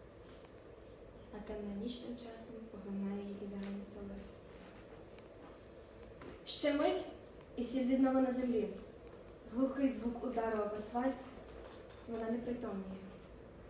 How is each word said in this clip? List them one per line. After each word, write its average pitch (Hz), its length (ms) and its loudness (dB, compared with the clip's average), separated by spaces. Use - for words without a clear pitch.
А 202 100 -8
темна 208 260 -2
ніч 247 120 0
тим 240 220 -6
часом 226 380 -8
поглинає 196 500 -2
її 202 200 -4
ідеальний 202 400 -4
силует. 196 280 -6
Ще - 280 4
мить, 359 320 6
і 240 80 2
Сільві 254 320 6
знову 262 240 10
на 262 120 8
землі. 240 380 4
Глухий 262 360 6
звук 233 340 0
удару 220 400 4
об 202 120 2
асфальт. 247 400 4
Вона 226 240 0
не 240 60 4
притомніє. 202 640 -2